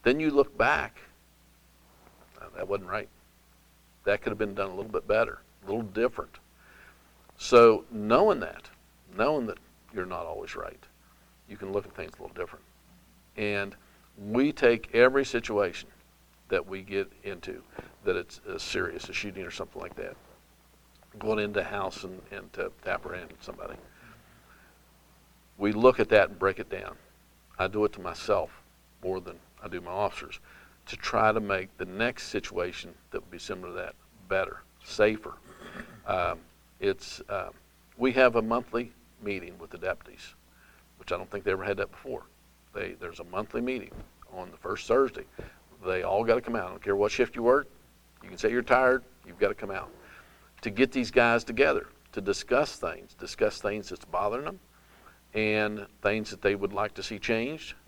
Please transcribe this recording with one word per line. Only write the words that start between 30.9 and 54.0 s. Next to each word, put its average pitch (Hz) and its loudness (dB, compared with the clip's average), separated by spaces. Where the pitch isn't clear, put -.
try 110 4
to 110 2
make 98 -2
the - -6
next 110 -4
situation 90 -4
that 90 -6
would - -20
be 87 -14
similar 90 -10
to 87 -12
that 90 -8
better, 95 -2
safer. - 2
Um, 87 0
it's, - -4
uh, 95 -6
we 123 2
have 123 6
a 113 4
monthly 117 -2
meeting 92 -6
with 85 -16
the - -14
deputies, - -8
which - -8
I 87 -2
don't 92 -8
think 101 -8
they 98 2
ever 95 -2
had 101 0
that 101 -4
before. - -10
They, 92 -6
there's 85 -12
a 85 -12
monthly 101 -6
meeting 123 -4
on 90 -10
the - -20
first - -8
Thursday. 127 4
They 92 0
all 95 2
gotta 117 6
come 117 -4
out. 95 -4
I - -10
don't 92 -14
care 101 2
what 104 4
shift - 2
you 120 -4
work. 135 4
You 95 -20
can 92 -16
say 110 2
you're 120 2
tired. 127 6
You've 87 -18
gotta 98 2
come 98 -10
out 95 -10
to 117 -4
get 117 2
these 123 -2
guys 117 4
together 135 2
to 110 -6
discuss 123 0
things, 87 -8
discuss - -2
things 104 -6
that's 90 -14